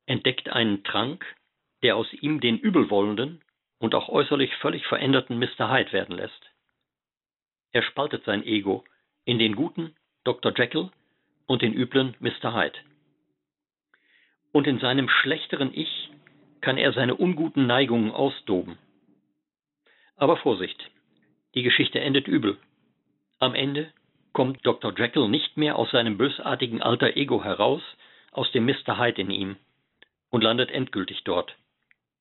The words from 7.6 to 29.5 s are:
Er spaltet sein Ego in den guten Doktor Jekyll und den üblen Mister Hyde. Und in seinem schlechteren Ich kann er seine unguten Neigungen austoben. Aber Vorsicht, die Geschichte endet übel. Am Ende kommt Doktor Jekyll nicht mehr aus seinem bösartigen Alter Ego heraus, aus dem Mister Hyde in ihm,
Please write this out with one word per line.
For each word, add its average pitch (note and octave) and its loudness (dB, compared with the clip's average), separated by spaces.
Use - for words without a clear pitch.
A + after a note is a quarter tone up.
Er A#2+ 2
spaltet C3+ -4
sein G#2 0
Ego G2 -2
in A#2+ 0
den A2 2
guten E3 -4
Doktor A#2+ 0
Jekyll D#3 -2
und B2+ 0
den A2+ 2
üblen B2+ 0
Mister A#2 -6
Hyde. F2+ 0
Und C#3+ 4
in C3+ 0
seinem C3 0
schlechteren C#3+ 0
Ich - -8
kann C3+ 0
er C3+ 2
seine B2 0
unguten D#3 0
Neigungen A#2 2
austoben. G2 -2
Aber C#3+ 4
Vorsicht, F#2 -2
die B2 0
Geschichte B2 2
endet C3+ 0
übel. - 0
Am B2+ 0
Ende C#3+ -4
kommt C3 0
Doktor A2+ 0
Jekyll A#2 2
nicht A2+ -2
mehr D3+ 0
aus A2+ 0
seinem A#2 2
bösartigen C3 -2
Alter B2 2
Ego B2+ 0
heraus, A2 0
aus B2 -4
dem A#2 2
Mister A2 -2
Hyde A#2 0
in F#2+ -6
ihm, G2 -6